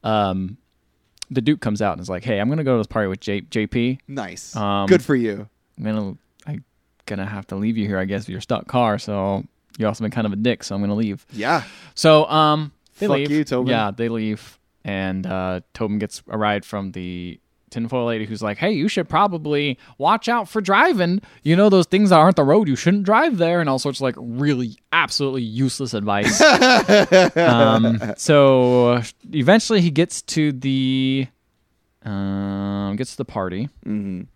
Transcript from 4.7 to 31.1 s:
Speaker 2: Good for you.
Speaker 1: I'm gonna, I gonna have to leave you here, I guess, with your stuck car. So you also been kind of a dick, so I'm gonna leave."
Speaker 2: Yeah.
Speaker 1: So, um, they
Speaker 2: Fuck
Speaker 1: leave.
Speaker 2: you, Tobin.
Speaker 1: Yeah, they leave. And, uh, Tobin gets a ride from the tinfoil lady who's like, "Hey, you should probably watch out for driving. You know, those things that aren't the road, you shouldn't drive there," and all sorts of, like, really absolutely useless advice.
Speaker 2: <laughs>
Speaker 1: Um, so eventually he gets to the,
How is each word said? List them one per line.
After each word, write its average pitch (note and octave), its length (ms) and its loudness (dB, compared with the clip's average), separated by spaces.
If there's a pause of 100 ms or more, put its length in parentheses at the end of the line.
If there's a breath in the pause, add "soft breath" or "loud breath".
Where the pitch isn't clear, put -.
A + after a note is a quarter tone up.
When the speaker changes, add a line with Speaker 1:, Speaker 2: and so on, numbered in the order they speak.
Speaker 2:
Good F3 160 4
for D3+ 100 0
you. G#2+ 360 -2 (280)
Speaker 1:
I'm G#2+ 60 -12
gonna, G#2+ 320 -6 (320)
I D3 120 -10 (460)
gonna G2 200 -8
have G2+ 220 -12
to G2 100 -10
leave A2 200 -2
you G#2 80 -2
here, G2+ 120 -2
I F#2+ 80 -2
guess, G2 160 -4
with G#2+ 80 -14
your F#2 120 -10
stuck - 280 -6
car. A#2 280 0
So G2 460 -4 (340)
you A2 80 -4
also G#2+ 200 -4
been G#2 60 -4
kind A2+ 140 -4
of G#2 60 -4
a G2 60 -6
dick, A2+ 260 -2
so G2 120 -8
I'm G2+ 60 -4
gonna G2+ 140 -2
leave." G#2+ 380 -4
Speaker 2:
Yeah. B2 300 -2 (320 loud breath)
Speaker 1:
So, D#3 340 6
um, D3+ 420 2 (280)
they G#3 80 -4
Speaker 2:
Fuck C#3 100 2
Speaker 1:
leave. C#3+ 140 -2
Speaker 2:
you, D3+ 120 0
Tobin. B2+ 280 -2
Speaker 1:
Yeah, G#2+ 200 0
they A#2 160 -6
leave. A2 500 -6 (280)
And, F#2+ 420 -4
uh, F#2 320 -4 (140)
Tobin G#2 260 -4
gets - 300 -8
a A2 80 -8
ride G#2 260 0
from G2 300 -10
the F2+ 480 -10 (280)
tinfoil A#2+ 360 -4
lady A2+ 200 -4
who's G#2+ 180 -10
like, G#2 160 -6
"Hey, A3+ 120 -2
you F3 160 -2
should F3 220 -4
probably D#3 680 -2 (180 soft breath)
watch G3+ 320 0
out A#3 180 -2
for A3 140 -4
driving. G3 580 2 (220 loud breath)
You D#3 140 2
know, G3+ 140 6
those F#3 180 4
things G3 240 4
that E3+ 60 8
aren't E3+ 180 6
the D3+ 80 4
road, E3+ 240 4
you C3+ 80 0
shouldn't F#3+ 280 0
drive A3+ 360 2
there," E3+ 220 2
and D3+ 60 0
all C3+ 120 0
sorts C#3 180 -6
of, C3+ 60 -6
like, B2+ 160 -2
really B2 560 -2 (160)
absolutely C#3 500 0
useless A#2+ 540 -4
advice. G#2 440 0
Speaker 2:
<laughs> G#3 960 4
Speaker 1:
Um, A2+ 640 4 (160)
so B2 840 4 (320)
eventually F#3+ 480 4
he E3+ 80 2
gets D#3+ 320 -2
to D3+ 300 -2
the, C3 760 0 (800)